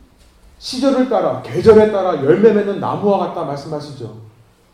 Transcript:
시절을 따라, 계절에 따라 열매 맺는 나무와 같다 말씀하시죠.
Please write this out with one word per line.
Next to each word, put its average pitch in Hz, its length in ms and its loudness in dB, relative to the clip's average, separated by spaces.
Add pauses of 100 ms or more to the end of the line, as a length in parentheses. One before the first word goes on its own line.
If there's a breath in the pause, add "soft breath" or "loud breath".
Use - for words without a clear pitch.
(600)
시절을 254 500 -2
따라, 165 320 -2
계절에 214 500 4
따라 185 320 -2
열매 196 300 4
맺는 196 260 -2
나무와 180 400 -2
같다 175 240 -6
말씀하시죠. 139 720 -12 (580)